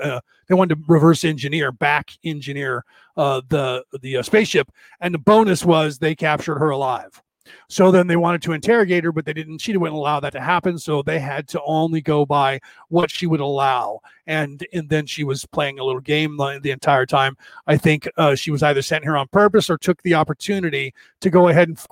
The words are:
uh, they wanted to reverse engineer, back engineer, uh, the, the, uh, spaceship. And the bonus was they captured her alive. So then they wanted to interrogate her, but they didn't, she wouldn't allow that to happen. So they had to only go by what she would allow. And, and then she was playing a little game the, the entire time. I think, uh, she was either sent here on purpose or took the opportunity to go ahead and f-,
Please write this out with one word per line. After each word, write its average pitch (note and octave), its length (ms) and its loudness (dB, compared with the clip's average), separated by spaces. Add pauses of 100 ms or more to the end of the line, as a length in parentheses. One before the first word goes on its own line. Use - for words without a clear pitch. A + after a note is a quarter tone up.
uh, C3 200 -6 (260)
they F#3 80 0
wanted F3+ 220 4
to D#3 100 -10
reverse E3 380 6
engineer, C#3 480 -4
back D3 400 -2 (100)
engineer, C#3 640 -8 (320)
uh, C#3 320 0
the, C3 340 -2 (200)
the, C3 160 -6
uh, B2 40 -2
spaceship. F3+ 480 0 (300)
And F3 120 -4
the E3 60 -2
bonus G#3 460 4
was D#3 340 2
they D#3+ 160 -2
captured D3+ 460 -2
her D3+ 100 2
alive. C3+ 500 -4 (480)
So F#3 240 4
then F3+ 160 4
they E3+ 80 2
wanted E3+ 260 0
to E3 120 -4
interrogate F3+ 500 2
her, E3 80 -2
but D#3 120 -4
they D3+ 80 -6
didn't, D#3 260 -12
she G#3 180 -4
wouldn't E3 200 -2
allow D3 220 -2
that C#3+ 140 -6
to C3 80 -10
happen. E3+ 400 -2
So D3 200 -2
they D#3 200 -4
had C#3 280 -8
to D#3 160 -8
only D#3+ 360 -2
go D3 260 0
by C3+ 320 0 (300)
what E3+ 200 2
she - 200 -6
would D#3+ 100 0
allow. C3+ 600 -2 (260)
And, D#3 460 -6
and D#3+ 160 -6
then D3+ 180 -2
she - 160 -10
was C3+ 240 -6
playing C#3 320 -4
a C3+ 60 -6
little C3 160 -2
game D3+ 360 -2
the, C#3 240 -4
the C#3 120 -4
entire C3 340 0
time. C3+ 300 0 (320)
I D3+ 80 4
think, D3+ 400 0
uh, D3 180 4
she D#3 160 -4
was D3 140 0
either C#3+ 180 2
sent D#3 220 -4
here D3+ 120 0
on C#3 120 -2
purpose G#3 420 4
or D#3+ 80 0
took - 240 -2
the E3+ 120 2
opportunity D#3 800 -2 (280)
to F#3+ 100 0
go F3+ 160 6
ahead E3+ 220 4
and D#3+ 100 -12
f-, - 140 -20